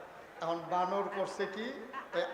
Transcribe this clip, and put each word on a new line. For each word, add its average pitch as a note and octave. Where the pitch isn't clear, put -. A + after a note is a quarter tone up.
এখন E3+
বানর F#3
করছে G3
কি, A#3+
ওই F3